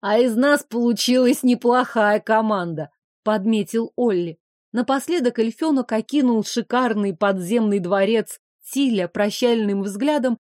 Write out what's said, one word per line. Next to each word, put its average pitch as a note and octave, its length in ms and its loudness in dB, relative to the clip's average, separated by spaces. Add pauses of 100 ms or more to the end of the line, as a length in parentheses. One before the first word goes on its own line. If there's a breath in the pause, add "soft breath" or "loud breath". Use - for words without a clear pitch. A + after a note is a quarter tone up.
«А G#3 180 2
из A#3+ 160 2
нас C#4+ 280 2
получилась A#3+ 800 0
неплохая A#3+ 760 2
команда», G3 720 -2 (340)
подметил A3 720 -2
Олли. F3+ 420 -2 (340)
Напоследок C4 680 -2
эльфенок C4 520 0
окинул A3+ 520 0
шикарный A3 720 -2
подземный G3+ 640 0
дворец G3 600 0 (300)
Тиля A#3 380 0
прощальным G#3 760 0
взглядом A#3+ 580 -2